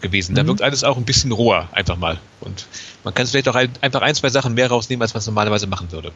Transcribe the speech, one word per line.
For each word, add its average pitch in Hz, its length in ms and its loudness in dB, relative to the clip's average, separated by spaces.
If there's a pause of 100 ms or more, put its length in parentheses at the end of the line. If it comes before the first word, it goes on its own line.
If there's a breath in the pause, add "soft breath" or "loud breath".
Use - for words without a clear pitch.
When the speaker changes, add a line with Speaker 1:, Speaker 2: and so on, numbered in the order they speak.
Speaker 1:
gewesen. 90 340 -2
Da 104 80 4
Speaker 2:
Mhm. 156 60 2
Speaker 1:
wirkt 196 120 2
alles 135 220 0
auch 131 140 2
ein 123 80 -4
bisschen 127 260 0
roher, 101 400 2
einfach 87 260 -2
mal. 82 220 -2 (220)
Und 95 260 -12 (360 loud breath)
man 101 100 -6
kann 123 100 0
es 120 80 -2
vielleicht 135 180 2
auch 117 60 0
ein, 127 140 4 (120)
einfach 135 200 0
ein, 139 120 2
zwei 143 160 0
Sachen 123 240 0
mehr 123 160 4
rausnehmen, 120 320 0
als 113 120 0
man 113 80 -6
es 104 60 -6
normalerweise 104 400 2
machen 90 240 -6
würde. 80 240 -10